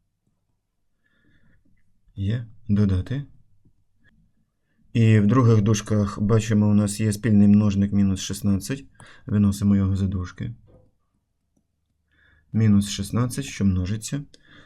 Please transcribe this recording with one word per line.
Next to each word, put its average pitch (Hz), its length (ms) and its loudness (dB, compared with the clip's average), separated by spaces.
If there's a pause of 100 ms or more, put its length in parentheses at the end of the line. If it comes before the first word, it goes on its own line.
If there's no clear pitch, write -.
(2250)
Є. 107 320 -6 (220)
Додати. 101 580 0 (1700)
І 110 220 6
в 101 60 2
других 117 360 4
дужках, 104 580 -2
бачимо, 107 480 2
у 104 60 2
нас 101 260 0
є 107 120 0
спільний 104 360 2
множник 101 440 2
мінус 98 280 0
шістнадцять. 101 640 -6 (420)
Виносимо 101 500 0
його 98 200 0
за 98 100 -2
дужки. 92 480 -8 (2000)
Мінус 104 360 2
шістнадцять, 120 560 -6
що - 200 -6
множиться. 98 580 -4 (440)